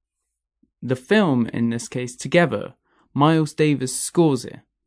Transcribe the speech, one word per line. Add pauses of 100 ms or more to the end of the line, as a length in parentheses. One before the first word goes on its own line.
(800)
the
film,
in
this
case,
together. (380)
Miles
Davis
scores
it, (260)